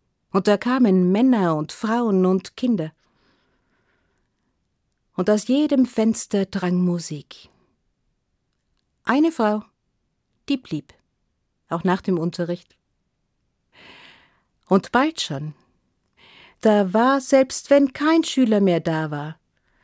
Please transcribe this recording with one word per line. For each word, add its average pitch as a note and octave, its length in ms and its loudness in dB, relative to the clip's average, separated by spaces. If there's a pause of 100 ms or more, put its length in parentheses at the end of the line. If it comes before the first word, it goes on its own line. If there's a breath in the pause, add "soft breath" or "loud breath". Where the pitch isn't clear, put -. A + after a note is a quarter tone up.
(300)
Und G3+ 180 0
da G#3 80 4
kamen G3 560 2
Männer G#3 440 2
und D3+ 160 -6
Frauen G#3+ 540 0
und F#3+ 300 -2
Kinder. F#3 360 -4 (2250)
Und F#3 160 -2
aus G#3+ 180 0
jedem C#4 380 2
Fenster G#3+ 600 -2
drang F3+ 300 -4
Musik. F3 720 -4 (1600)
Eine D4+ 280 2
Frau, G#3+ 300 -2 (840)
die C#4 80 -2
blieb, E3 360 -10 (760)
auch E3 160 -6
nach F#3 180 0
dem F#3 160 -2
Unterricht. E3+ 580 -8 (1900 soft breath)
Und F#3+ 240 0
bald C#4+ 280 0
schon, D3 340 -8 (1080 soft breath)
da G#3 320 2
war, B3+ 280 2
selbst C4+ 500 0
wenn C#4+ 220 4
kein D#4+ 320 2
Schüler A3 360 0
mehr F3 200 2
da D#3+ 300 -4
war, D3+ 280 -10 (460)